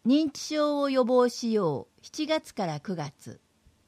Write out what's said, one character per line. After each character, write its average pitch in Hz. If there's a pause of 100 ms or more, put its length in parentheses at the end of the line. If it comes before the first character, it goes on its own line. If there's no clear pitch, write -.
認 285
知 -
症 294
を 277
予 262
防 247
し 233
よ 165
う。 -
七 -
月 311
か 202
ら 151
九 185
月。 143 (480)